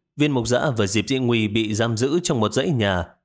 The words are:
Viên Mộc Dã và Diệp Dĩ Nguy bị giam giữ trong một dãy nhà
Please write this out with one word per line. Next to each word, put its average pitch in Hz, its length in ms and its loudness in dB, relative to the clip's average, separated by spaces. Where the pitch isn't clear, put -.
Viên 147 160 0
Mộc 120 160 -2
Dã 123 300 0
và 104 100 2
Diệp 101 200 0
Dĩ 131 100 0
Nguy 120 300 2
bị 107 260 -2
giam 113 240 0
giữ 139 260 0
trong 143 160 0
một 104 140 0
dãy 143 160 0
nhà 101 360 0